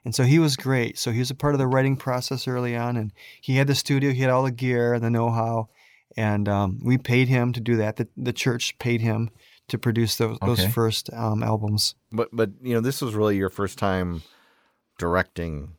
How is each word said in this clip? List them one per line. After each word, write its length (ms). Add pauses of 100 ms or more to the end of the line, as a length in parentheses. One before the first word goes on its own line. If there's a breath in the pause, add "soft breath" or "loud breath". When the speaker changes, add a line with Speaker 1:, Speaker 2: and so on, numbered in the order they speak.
Speaker 1:
And 80
so 120
he 120
was 200
great. 420
So 120
he 80
was 120
a 40
part 200
of 40
the 60
writing 300
process 520
early 280
on, 220
and 160 (280 loud breath)
he 140
had 120
the 60
studio, 380
he 100
had 80
all 140
the 80
gear, 480
the 100
know-how, 600 (480 soft breath)
and, 320
um, 340
we 160
paid 300
him 240
to 80
do 160
that. 180
The, 120 (100)
the 160
church 460
paid 220
him 280 (400 soft breath)
to 100
produce 380
tho-, 280
those 140
Speaker 2:
Okay. 100
Speaker 1:
first, 440
um, 280
albums. 540 (160)
Speaker 2:
But, 220
but, 180 (100)
you 140
know, 60
this 200
was 140
really 220
your 120
first 300
time 420 (760 soft breath)
directing 800